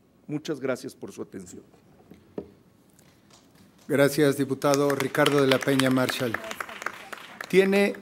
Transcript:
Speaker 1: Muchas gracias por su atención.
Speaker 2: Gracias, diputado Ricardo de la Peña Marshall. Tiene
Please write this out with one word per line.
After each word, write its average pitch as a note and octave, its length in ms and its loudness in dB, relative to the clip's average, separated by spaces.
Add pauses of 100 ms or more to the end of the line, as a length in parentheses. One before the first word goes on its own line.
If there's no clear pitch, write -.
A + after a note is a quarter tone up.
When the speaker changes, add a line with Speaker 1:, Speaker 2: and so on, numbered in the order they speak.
(260)
Speaker 1:
Muchas D3 340 -6
gracias B2+ 340 -6
por - 180 -14
su A2+ 100 -12
atención. F#2+ 400 -14 (2250)
Speaker 2:
Gracias, C#3 500 4
diputado C#3 540 0
Ricardo C#3 500 2
de C3+ 80 4
la C3 100 4
Peña C3+ 300 2
Marshall. B2+ 440 0 (1160)
Tiene G3 540 4